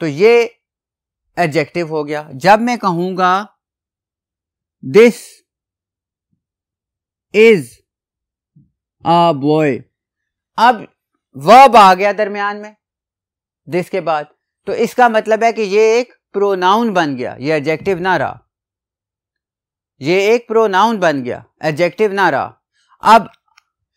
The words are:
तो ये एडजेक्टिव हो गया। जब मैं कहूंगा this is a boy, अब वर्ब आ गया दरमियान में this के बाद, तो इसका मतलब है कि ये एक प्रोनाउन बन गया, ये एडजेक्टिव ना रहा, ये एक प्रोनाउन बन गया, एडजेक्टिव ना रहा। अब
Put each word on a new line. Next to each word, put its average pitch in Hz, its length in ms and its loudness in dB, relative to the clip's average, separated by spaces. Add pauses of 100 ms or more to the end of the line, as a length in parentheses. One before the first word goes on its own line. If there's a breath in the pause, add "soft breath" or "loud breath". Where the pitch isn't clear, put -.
तो 170 60 -6
ये 220 560 0 (760)
एडजेक्टिव 160 520 -6
हो 156 160 -6
गया। 151 300 -10
जब 185 260 2
मैं 240 180 -4
कहूंगा 180 540 -2 (1500)
this 208 380 4 (2250)
is 208 340 4 (1400)
a 170 300 2
boy, 143 460 -2 (760)
अब 220 280 0 (500)
वर्ब 226 400 6
आ 190 180 8
गया 202 180 -2
दरमियान 202 440 -6
में 208 180 -20 (920)
this 165 220 -6
के 196 120 -6
बाद, 156 260 -4 (400)
तो 196 80 -8
इसका 240 340 0
मतलब 220 360 -2
है 226 80 0
कि 214 100 -8
ये 220 360 0
एक 247 140 -6 (200)
प्रोनाउन 202 600 0
बन 160 240 -2
गया, 117 240 -10
ये 151 160 -4
एडजेक्टिव 160 440 -4
ना 185 160 -2
रहा, 117 240 -6 (1600)
ये 196 340 0
एक 240 140 -4
प्रोनाउन 220 500 0
बन 151 240 -2
गया, 120 220 -12 (200)
एडजेक्टिव 175 480 -4
ना 196 180 -2
रहा। 117 300 -6 (420)
अब 208 280 4 (680)